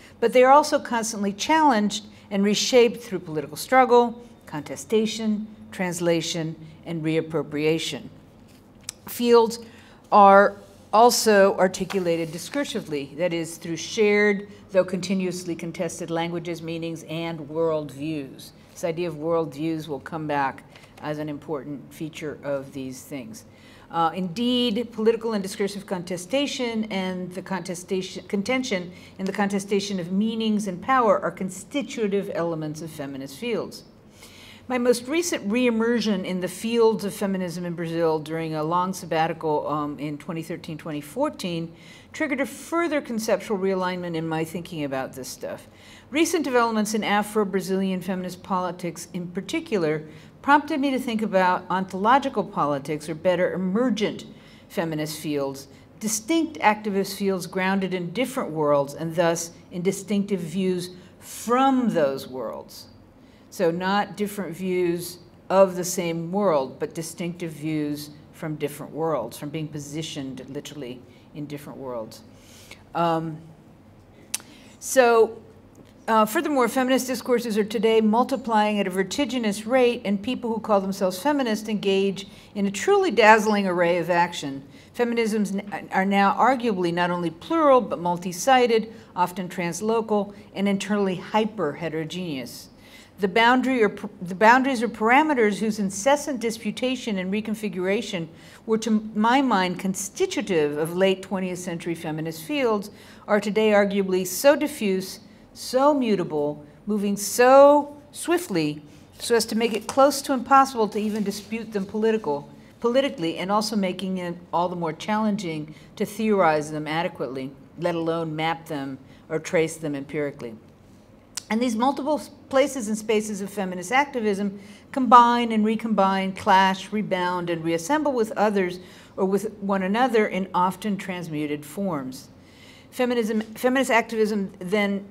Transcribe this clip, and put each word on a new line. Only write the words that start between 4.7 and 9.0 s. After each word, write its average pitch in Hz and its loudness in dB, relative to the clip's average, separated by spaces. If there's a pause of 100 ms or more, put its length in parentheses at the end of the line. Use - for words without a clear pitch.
translation, 170 -2 (320)
and 165 -6
reappropriation. 156 -2 (1040)